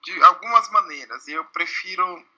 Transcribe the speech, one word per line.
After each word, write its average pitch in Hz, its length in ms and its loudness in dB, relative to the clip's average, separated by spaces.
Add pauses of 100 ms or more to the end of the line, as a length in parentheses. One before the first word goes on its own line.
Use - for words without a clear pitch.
de 175 220 -2
algumas 233 460 4
maneiras. 143 580 -4
E 147 40 -12
eu 160 140 -6
prefiro 180 800 -6 (120)